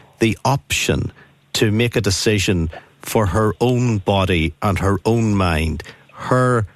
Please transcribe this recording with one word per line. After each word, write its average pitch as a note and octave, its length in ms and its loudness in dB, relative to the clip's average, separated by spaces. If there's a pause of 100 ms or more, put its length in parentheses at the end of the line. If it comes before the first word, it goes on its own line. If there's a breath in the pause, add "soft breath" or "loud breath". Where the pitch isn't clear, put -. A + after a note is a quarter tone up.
(180 loud breath)
the A2 260 0
option - 680 -2 (420 loud breath)
to A2 180 2
make A#2 240 0
a B2 60 2
decision F#2+ 720 0 (320 loud breath)
for A2 240 0
her G#2+ 340 0
own A#2+ 380 2
body F#2 640 0
and G2 160 0
her F#2+ 260 0
own A2+ 300 2
mind, D#2+ 480 0 (300 loud breath)
her B2 520 0 (100)